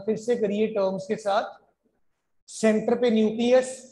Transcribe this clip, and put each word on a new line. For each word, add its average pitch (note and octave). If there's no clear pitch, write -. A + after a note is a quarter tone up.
फिर G#3+
से A#3+
करिए G#3
terms F#3+
के A3
साथ। G3+
Center A3
पे A#3+
nucleus, A#3